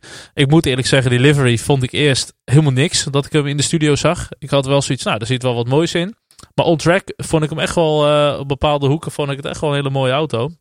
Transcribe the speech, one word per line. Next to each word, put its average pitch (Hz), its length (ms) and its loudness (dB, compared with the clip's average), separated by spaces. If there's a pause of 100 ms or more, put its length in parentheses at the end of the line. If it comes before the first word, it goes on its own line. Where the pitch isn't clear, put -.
(340)
Ik 139 160 2
moet 160 160 4
eerlijk 127 200 -2
zeggen, 131 240 2
die 123 100 2
livery 131 380 4
vond 139 240 0
ik - 100 -4
eerst 135 420 0 (100)
helemaal 143 280 4
niks, 135 320 0
dat 139 220 -2
ik - 60 -18
hem 147 140 2
in 143 100 -4
de 143 60 -2
studio 151 340 0
zag. - 320 -2 (100)
Ik 143 120 -12
had 139 160 0
wel 139 160 2
zoiets, - 220 -4
nou, 160 140 -2
daar 110 80 -10
zit 123 160 -2
wel 123 120 -2
wat 117 140 -2
moois 156 260 0
in. 180 200 -4 (400)
Maar - 120 0
on 170 100 4
track 175 400 0
vond - 260 -2
ik 151 80 -2
hem 160 80 -8
echt 151 160 -4
wel, 151 340 2
eh, 147 300 2
op 139 100 -10
bepaalde 143 380 0
hoeken 147 260 -2
vond 143 180 -4
ik 139 60 -6
het 139 100 -10
echt 143 140 -8
wel 151 100 -2
een 143 60 -2
hele 139 140 -2
mooie 131 220 0
auto. 143 360 -2 (120)